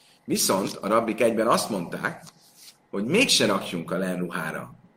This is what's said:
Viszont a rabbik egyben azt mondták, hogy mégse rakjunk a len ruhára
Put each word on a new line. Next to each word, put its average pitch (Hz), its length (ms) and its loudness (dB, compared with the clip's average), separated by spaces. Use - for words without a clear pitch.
Viszont - 560 0
a - 60 -4
rabbik 110 340 2
egyben 113 260 4
azt 165 220 2
mondták, 92 540 -6
hogy 101 140 -4
mégse 170 400 4
rakjunk 95 460 -2
a 87 60 -2
len 92 200 -2
ruhára 80 560 -6